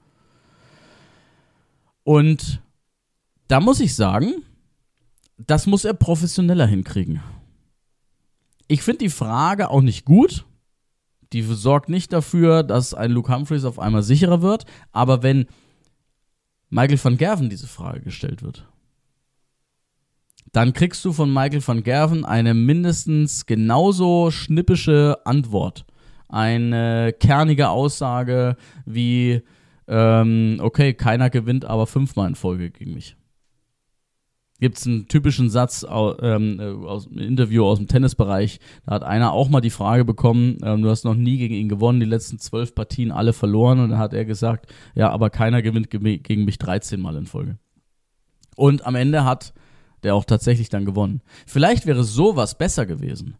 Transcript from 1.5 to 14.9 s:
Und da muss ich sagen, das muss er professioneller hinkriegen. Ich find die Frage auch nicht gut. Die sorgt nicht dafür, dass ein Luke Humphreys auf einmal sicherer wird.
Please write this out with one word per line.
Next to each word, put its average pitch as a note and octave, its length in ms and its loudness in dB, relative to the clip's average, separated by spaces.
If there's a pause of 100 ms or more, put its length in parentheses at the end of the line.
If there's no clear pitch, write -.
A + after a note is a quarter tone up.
Und D3 580 2 (840)
da C3 120 2
muss B3 200 2
ich F#3+ 160 0
sagen, B2+ 480 0 (920)
das D3+ 300 0
muss G3+ 180 0
er G#3 80 -2
professioneller E3+ 720 0
hinkriegen. F#2 560 -2 (1500)
Ich D3 140 0
find B3 200 -2
die G3+ 80 0
Frage D3 600 -2
auch C#3 120 6
nicht A2+ 240 0
gut. A3+ 400 2 (880)
Die A#2 80 -2
sorgt A2+ 480 0
nicht F3 240 -4
dafür, E3 500 2
dass B2+ 300 -2
ein A#2 180 -4
Luke A#2+ 220 0
Humphreys C#3+ 320 -4
auf A#2 140 -8
einmal G#2+ 240 0
sicherer E3 380 4
wird. G3+ 240 0 (260)